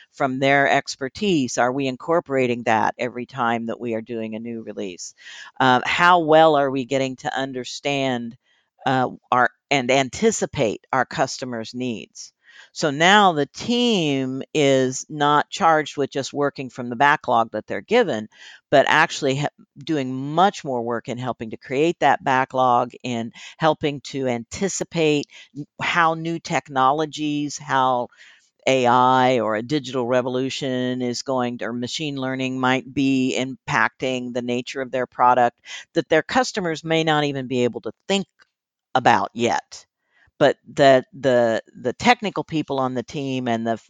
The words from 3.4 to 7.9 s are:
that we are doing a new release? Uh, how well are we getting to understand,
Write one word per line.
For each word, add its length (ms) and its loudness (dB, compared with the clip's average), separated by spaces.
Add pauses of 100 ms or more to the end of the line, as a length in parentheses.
that 140 -8
we 140 -4
are 80 -4
doing 320 -8
a 60 -8
new 220 -10
release? 520 -12 (440)
Uh, 260 4
how 360 4
well 360 6
are 140 0
we 140 -4
getting 320 -4
to 200 -8
understand, 1000 -4 (480)